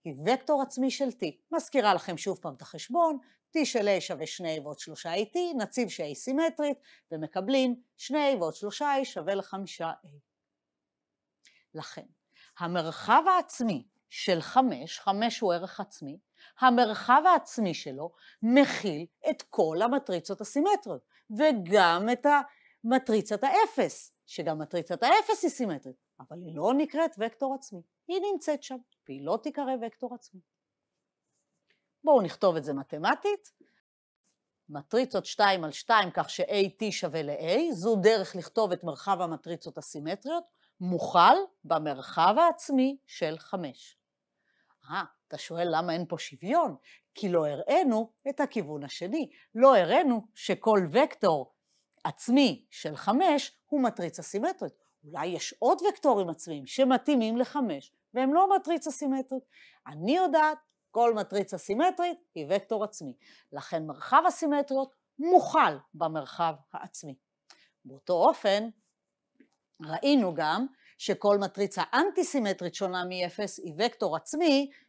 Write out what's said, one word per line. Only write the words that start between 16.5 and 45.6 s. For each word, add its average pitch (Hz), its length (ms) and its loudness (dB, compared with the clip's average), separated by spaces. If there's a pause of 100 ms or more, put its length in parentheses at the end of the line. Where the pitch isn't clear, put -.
המרחב 247 680 4
העצמי 233 480 2
שלו 147 380 -10 (300)
מכיל 214 640 4 (240)
את - 120 -6
כל 160 400 0
המטריצות 220 580 -2
הסימטריות, 285 640 -2 (240)
וגם 202 800 4
את 247 140 -2 (580)
המטריצת 226 600 0
האפס, 277 680 0 (140)
שגם 160 320 -6
מטריצת 160 440 -4
האפס 403 400 2
היא 330 80 2
סימטרית, 156 460 -6 (240)
אבל 127 200 -16
היא 175 160 -14
לא 180 200 0
נקראת 311 420 0
וקטור 233 360 -4
עצמי, 220 280 -14 (260)
היא 359 120 -2 (120)
נמצאת 294 300 -4
שם, 262 140 -12 (320)
והיא 139 180 -12
לא 190 160 -2
תיקרא 285 300 -6 (140)
וקטור 247 280 -12
עצמי. 196 260 -20 (1600)
בואו 285 180 6
נכתוב 175 340 0
את 147 80 -4
זה 147 80 -4
מתמטית. 185 800 -4 (1160)
מטריצות 196 580 -2
שתיים 190 380 2
על 151 80 -8
שתיים, 208 380 2
כך 160 200 -4
ש-A 196 520 -2
T 208 100 -2
שווה 160 300 -4
ל-A, 180 500 -2
זו 214 240 0
דרך 196 400 4
לכתוב 190 360 -2
את 175 120 -6
מרחב 175 360 -4
המטריצות 165 580 -8
הסימטריות, 196 640 -8 (360)
מוכל 180 560 4 (280)
במרחב 156 760 0
העצמי 277 680 2
של 160 320 -6
חמש. - 640 -12 (920)
אה, 180 120 -4 (260)
אתה - 100 -12
שואל 170 320 -4